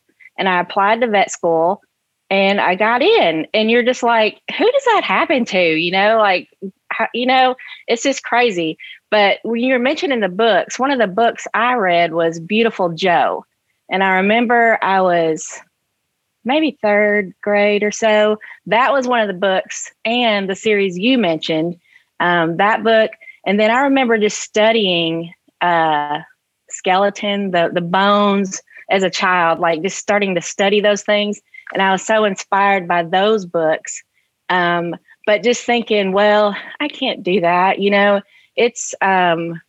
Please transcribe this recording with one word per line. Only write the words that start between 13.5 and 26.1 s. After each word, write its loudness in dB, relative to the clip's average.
And 0
I 2
remember 2
I 0
was -2
maybe 0
third 0
grade 0
or -2
so. 2
That 2
was 0
one 0
of 0
the -4
books, -4
and 0
the -4
series -2
you 2
mentioned, -2
um, 0
that 0
book. 2
And 0
then 2
I 2
remember 2
just -2
studying, 0
uh, 0